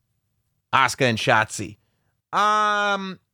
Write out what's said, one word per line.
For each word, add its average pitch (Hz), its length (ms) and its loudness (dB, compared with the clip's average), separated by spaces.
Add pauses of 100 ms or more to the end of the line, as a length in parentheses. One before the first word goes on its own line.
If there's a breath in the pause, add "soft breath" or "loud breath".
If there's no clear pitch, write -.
(720)
Asuka, 127 300 2
and 117 160 2
Shotzi. 110 580 0 (560)
Um, 208 880 -2 (160)